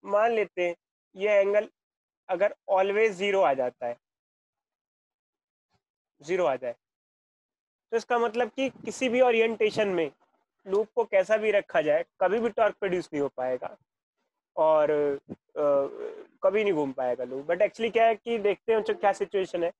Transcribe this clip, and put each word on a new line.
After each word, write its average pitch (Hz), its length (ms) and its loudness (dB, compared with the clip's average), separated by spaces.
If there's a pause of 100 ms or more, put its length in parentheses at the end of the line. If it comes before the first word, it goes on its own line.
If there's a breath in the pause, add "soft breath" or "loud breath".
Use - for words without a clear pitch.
मान 208 260 2
लेते 190 360 -2
हैं 170 80 -4 (400)
ये 196 140 -2
एंगल 202 400 2 (600)
अगर 190 260 0 (160)
always 202 380 2
zero 196 320 0
आ 151 120 4
जाता 123 340 -4
है, 120 100 -8 (2250)
ज़ीरो 175 240 -2
आ 139 100 2
जाए, 120 200 -8 (1160)
तो 226 60 -2
इसका 233 220 0
मतलब 233 300 -2
कि 262 200 -2
किसी - 400 -6
भी 247 120 4
orientation 220 680 2
में 170 240 -2 (560)
loop 202 280 0
को 233 100 0
कैसा 202 320 2
भी 214 140 0
रखा 185 300 0
जाए, 151 240 0 (140)
कभी 185 200 0
भी 233 100 0
torque 208 260 0
produce 180 380 -4
नहीं 143 100 -2
हो 139 60 -2
पाएगा 127 480 -6 (800)
और, 156 340 4 (400)
अ, 143 560 0 (560)
कभी 196 200 2
नहीं 202 100 0
घूम 147 180 -2
पाएगा 127 320 -4
loop। 131 240 -10
But 170 100 -2
actually 214 360 -2
क्या 226 120 4
है 226 100 2
कि 233 220 -6
देखते 202 340 -2
हैं 220 100 2
बच्चों 220 140 -4
क्या 196 180 0
situation 185 500 -4
है। 175 160 -2